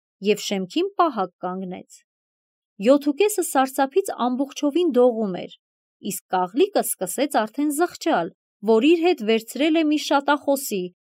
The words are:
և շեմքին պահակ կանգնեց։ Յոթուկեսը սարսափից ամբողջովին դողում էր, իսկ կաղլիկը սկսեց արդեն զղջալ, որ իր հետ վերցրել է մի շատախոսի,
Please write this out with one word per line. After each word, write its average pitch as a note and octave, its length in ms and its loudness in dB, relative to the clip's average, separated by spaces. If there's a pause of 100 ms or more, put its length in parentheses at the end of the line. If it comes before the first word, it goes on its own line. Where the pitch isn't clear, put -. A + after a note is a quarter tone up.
(220)
և G3 200 0
շեմքին G#3 500 -4
պահակ A3+ 460 -2
կանգնեց։ F#3 640 -10 (760)
Յոթուկեսը C#4+ 680 2
սարսափից C4+ 720 0
ամբողջովին C#4 760 -2
դողում A3+ 460 2
էր, - 140 -12 (520)
իսկ G3 240 -8
կաղլիկը G#3+ 560 0
սկսեց C4+ 540 -4
արդեն C#4+ 400 -2
զղջալ, D4 540 -2 (320)
որ A3+ 240 4
իր E4 140 4
հետ F4 200 2
վերցրել A3+ 560 0
է E4 80 2
մի D4+ 160 2
շատախոսի, C#4 800 0 (200)